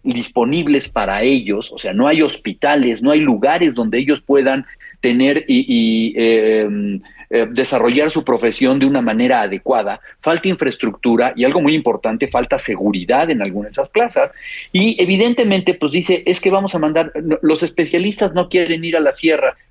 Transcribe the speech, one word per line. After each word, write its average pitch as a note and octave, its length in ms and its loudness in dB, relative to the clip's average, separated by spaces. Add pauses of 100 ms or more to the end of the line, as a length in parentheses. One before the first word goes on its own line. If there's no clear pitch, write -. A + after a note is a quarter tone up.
disponibles C3+ 840 0
para G2+ 340 -2
ellos, A#2 500 0
o - 60 -16
sea, F#2+ 140 -8
no A2 140 2
hay D#3 160 2
hospitales, B2+ 800 0
no C3 80 2
hay D3+ 80 4
lugares C#3+ 560 2
donde A2+ 240 -2
ellos C#3 220 0
puedan C3+ 440 2 (360)
tener C3 480 2
y, C3 180 2
y, A2+ 500 0
eh, G#2+ 840 2 (280)
eh, A2+ 220 0
desarrollar B2+ 600 0
su D#3 100 -2
profesión B2+ 560 0
de C3+ 80 2
una C3+ 160 2
manera A#2 380 2
adecuada, G#2 600 -2 (200)
falta E3+ 260 -2
infraestructura B2 880 0
y A#2+ 80 -2
algo D3 180 2
muy D3+ 140 2
importante, A#2 540 -2
falta B2 280 -2
seguridad G2 760 -2
en D3 120 0
algunas G3 280 -6
de - 120 -6
esas - 80 -6
plazas, - 400 0 (420)
y G#3+ 300 2
evidentemente, G3 720 2
pues D3+ 160 -2
dice, F3+ 340 0
es - 160 0
que F#3+ 120 0
vamos G3 240 -2
a - 20 -2
mandar, D#3 320 0 (100)
no, D#3 220 -2
los D#3 220 2
especialistas F3 680 -2
no F3+ 160 -2
quieren E3 360 0
ir E3 120 -2
a D#3+ 40 2
la C#3+ 120 2
sierra, D3 440 0 (140)